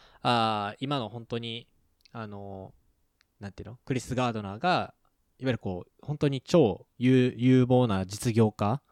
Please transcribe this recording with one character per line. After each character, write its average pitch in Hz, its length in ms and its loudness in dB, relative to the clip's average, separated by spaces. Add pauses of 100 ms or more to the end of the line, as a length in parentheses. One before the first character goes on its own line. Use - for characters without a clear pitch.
(220)
あ 110 520 0
ー、 - 60 -18
今 139 200 -4
の 110 80 -6
本 117 180 -14
当 117 120 -8
に、 117 300 -12 (440)
あ 113 140 -12
の 98 460 -14 (680)
ー、 - 20 -12
な 101 80 -12
ん - 20 -20
て - 100 -18
い - 40 -14
う 104 40 -16
の？ 123 140 -18
ク 139 100 -6
リ 123 60 -2
ス・ - 140 -10
ガ 123 160 -2
ー - 20 -10
ド 110 100 -8
ナ 98 140 -10
ー - 20 -16
が、 143 360 -2 (440)
い 127 60 -12
わ 127 40 -2
ゆ 131 40 0
る - 60 -4
こ 92 280 -8
う、 - 40 -20 (140)
本 147 140 -8
当 147 100 0
に 135 140 -4
超 - 440 2 (120)
有-、 127 400 4
有 127 260 6
望 123 220 4
な 95 180 0
実 107 300 -4
業 110 180 6
家、 107 400 -2